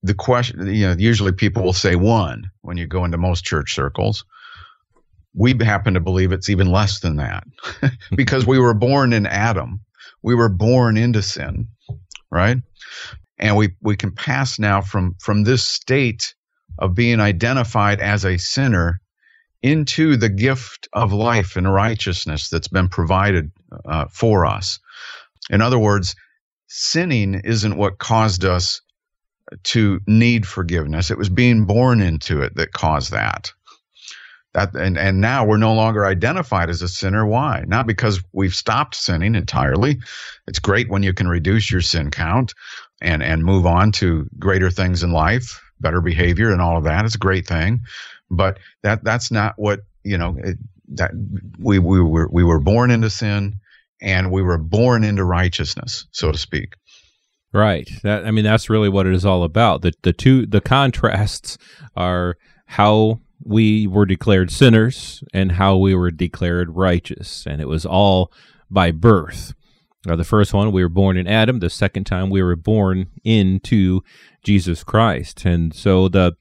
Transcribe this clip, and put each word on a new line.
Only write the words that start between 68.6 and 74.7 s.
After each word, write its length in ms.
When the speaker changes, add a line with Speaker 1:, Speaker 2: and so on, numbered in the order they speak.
Speaker 2:
by 220
birth. 640
Now, 120
the 80
first 280
one, 180
we 120
were 60
born 260
in 120
Adam. 320
The 100
second 340
time, 260
we 140
were 140
born 500
into 800
Jesus 400